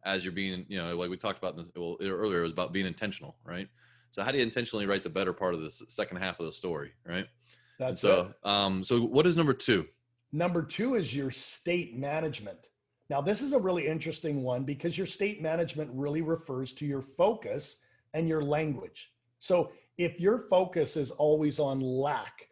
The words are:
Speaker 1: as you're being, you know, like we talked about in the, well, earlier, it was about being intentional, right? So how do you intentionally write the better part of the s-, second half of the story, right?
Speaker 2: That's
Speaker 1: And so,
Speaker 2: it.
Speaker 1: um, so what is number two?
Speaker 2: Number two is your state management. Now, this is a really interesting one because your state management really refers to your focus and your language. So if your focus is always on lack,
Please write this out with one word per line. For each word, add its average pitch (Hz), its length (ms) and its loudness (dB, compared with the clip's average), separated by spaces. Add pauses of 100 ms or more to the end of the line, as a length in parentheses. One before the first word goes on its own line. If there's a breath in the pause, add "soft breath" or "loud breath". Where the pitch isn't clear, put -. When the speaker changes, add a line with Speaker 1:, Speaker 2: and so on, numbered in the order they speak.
Speaker 1:
as 95 200 0
you're 92 80 -6
being, 92 340 -4
you 95 120 -6
know, 85 180 -2
like 90 140 -2
we 92 60 -4
talked 101 200 -4
about 80 180 -4
in 85 80 -10
the, 87 160 -14
well, 85 220 -6
earlier, 95 380 0
it - 20 2
was 82 100 0
about 82 220 -2
being 95 140 0
intentional, 85 560 -8
right? 87 260 -10 (400 soft breath)
So 98 140 -6
how 123 80 0
do 139 80 2
you 123 40 4
intentionally 113 440 -2
write 98 160 2
the 85 80 -6
better 92 220 0
part 90 200 0
of 80 80 -2
the 80 60 -4
s-, - 200 -12
second 92 300 -6
half 92 220 -4
of 82 80 -4
the 76 40 -8
story, 78 420 -6 (120)
right? 87 220 -4 (500 soft breath)
Speaker 2:
That's 131 120 -2
Speaker 1:
And - 100 -4
so, 95 220 6
Speaker 2:
it. 101 280 -6
Speaker 1:
um, 98 340 2
so 117 200 4
what 135 240 6
is 165 100 4
number 147 160 6
two? 95 320 4 (460)
Speaker 2:
Number 170 320 0
two 247 320 -2
is 135 200 0
your 139 140 -2
state 156 640 -4
management. 139 640 -4 (540)
Now, 139 100 2
this 208 220 0
is 277 100 0
a 254 60 6
really 180 260 2
interesting 151 560 -2
one 127 220 -2
because 139 340 -4
your 190 80 -2
state 202 380 -4
management 156 500 -2
really 147 300 -2
refers 143 500 -4
to 147 140 -6
your 139 160 -2
focus 170 800 0 (320 soft breath)
and 165 120 2
your 156 140 2
language. 143 680 -2 (260)
So - 360 4 (260 loud breath)
if 170 200 0
your 208 300 4
focus 180 480 4
is 131 140 -2
always 151 480 4
on 135 220 2
lack, 131 720 -2